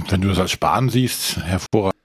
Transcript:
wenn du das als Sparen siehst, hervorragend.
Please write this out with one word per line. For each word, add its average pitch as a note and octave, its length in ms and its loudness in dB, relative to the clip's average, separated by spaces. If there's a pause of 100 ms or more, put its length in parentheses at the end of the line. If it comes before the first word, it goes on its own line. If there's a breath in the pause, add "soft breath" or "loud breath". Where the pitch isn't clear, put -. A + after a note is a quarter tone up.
wenn F#2+ 120 2
du G2 60 2
das F#2 120 2
als F#2 120 0
Sparen G#2 380 2
siehst, - 480 -2
hervorragend. F#2+ 560 0 (120)